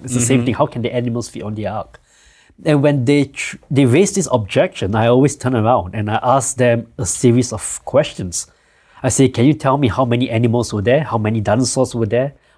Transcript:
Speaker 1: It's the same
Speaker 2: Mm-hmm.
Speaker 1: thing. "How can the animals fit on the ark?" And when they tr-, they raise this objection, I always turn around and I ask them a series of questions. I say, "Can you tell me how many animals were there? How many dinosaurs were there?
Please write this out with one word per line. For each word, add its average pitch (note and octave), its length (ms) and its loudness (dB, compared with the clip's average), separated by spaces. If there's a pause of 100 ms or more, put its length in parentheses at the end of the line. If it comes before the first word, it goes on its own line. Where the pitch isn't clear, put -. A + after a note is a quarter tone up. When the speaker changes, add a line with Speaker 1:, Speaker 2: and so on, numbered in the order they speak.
Speaker 1:
It's B2 100 -10
the A#2+ 80 0
same A#2+ 160 2
Speaker 2:
Mm-hmm. A#2+ 80 0
Speaker 1:
thing. B2+ 80 0
"How D3 140 0
can A#2+ 160 -8
the B2 120 -4
animals A#2+ 320 -4
fit - 160 -14
on G#2 120 -8
the G#2+ 120 -8
ark?" G2+ 320 -10 (640)
And D3 180 2
when C#3 220 2
they C#3+ 220 2
tr-, - 320 -12 (120)
they C#3 160 4
raise D3 280 4
this F#3 180 -2
objection, A2 640 0
I A2 120 2
always C3 280 4
turn B2+ 200 -4
around G#2+ 400 0
and G#2+ 140 -4
I A2 140 -2
ask B2 320 0
them A#2+ 320 2 (100)
a A#2 80 -6
series B2 460 2
of - 320 -10
questions. - 640 -2 (540)
I C3 80 0
say, C3 180 4
"Can A#2 160 0
you D3 100 6
tell C#3 240 0
me C#3 120 2
how C3 160 0
many B2 240 0
animals A#2 420 0
were G#2 120 -2
there? C3 200 2
How A#2 140 -4
many G#2+ 240 -2
dinosaurs B2 520 0
were A2+ 120 -2
there? B2 300 -2 (220)